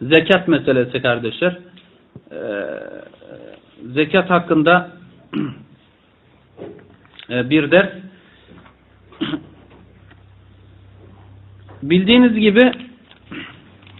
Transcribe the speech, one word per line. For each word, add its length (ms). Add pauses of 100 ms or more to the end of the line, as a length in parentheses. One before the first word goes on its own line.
zekat 460
meselesi 540
kardeşler. 560 (760)
Ee, 340 (1160)
zekat 460
hakkında, 640 (420)
<clears throat> 2000
e, 200
bir 220
ders. 180 (1300)
<clears throat> 80 (2500)
Bildiğiniz 520
gibi 360 (1300)